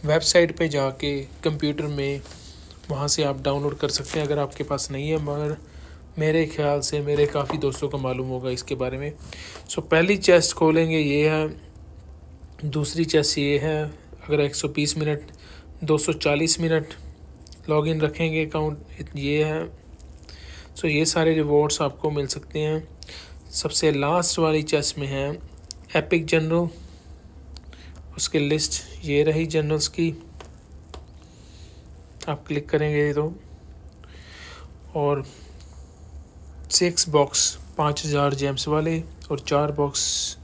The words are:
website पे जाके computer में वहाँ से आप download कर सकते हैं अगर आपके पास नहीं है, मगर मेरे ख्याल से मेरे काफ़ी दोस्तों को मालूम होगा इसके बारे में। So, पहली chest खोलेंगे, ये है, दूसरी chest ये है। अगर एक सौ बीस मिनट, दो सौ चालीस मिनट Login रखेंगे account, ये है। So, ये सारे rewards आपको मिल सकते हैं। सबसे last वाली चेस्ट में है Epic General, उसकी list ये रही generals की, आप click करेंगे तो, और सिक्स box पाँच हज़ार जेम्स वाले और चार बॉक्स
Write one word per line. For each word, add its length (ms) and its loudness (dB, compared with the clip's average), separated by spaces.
website 520 6
पे 120 2
जाके 520 0
computer 640 -2
में 380 -2
वहाँ 180 -2
से 160 2
आप 180 0
download 360 0
कर 120 0
सकते 300 -2
हैं 60 0
अगर 140 0
आपके 240 -4
पास 280 -4
नहीं 180 -4
है, 80 2
मगर 400 -2
मेरे 260 4
ख्याल 340 0
से 220 -2
मेरे 240 4
काफ़ी 320 0
दोस्तों 320 -2
को 80 -4
मालूम 300 -2
होगा 220 -4
इसके 260 -4
बारे 220 -4
में। 160 -6
So, 100 -2
पहली 380 4
chest 360 8
खोलेंगे, 460 4
ये 300 4
है, 320 0
दूसरी 400 0
chest 320 4
ये 220 4
है। 240 0
अगर 100 4
एक 160 2
सौ 120 0
बीस 300 0
मिनट, 340 -2
दो 140 4
सौ 160 2
चालीस 460 2
मिनट 340 0
Login 320 2
रखेंगे 440 0
account, 320 -2
ये 280 0
है। 260 -2
So, 80 -4
ये 200 4
सारे 280 4
rewards 480 4
आपको 300 -2
मिल 160 -2
सकते 320 -6
हैं। 280 -2
सबसे 400 2
last 480 2
वाली 240 4
चेस्ट 340 2
में 100 -4
है 320 -2
Epic 300 2
General, 440 2
उसकी 220 0
list 680 0
ये 180 4
रही 220 4
generals 420 0
की, 360 -2
आप 180 -6
click 220 -4
करेंगे 440 2
तो, 220 -2
और 300 2
सिक्स 380 2
box 500 2
पाँच 280 2
हज़ार 280 2
जेम्स 340 -2
वाले 360 0
और 80 -2
चार 320 0
बॉक्स 720 -2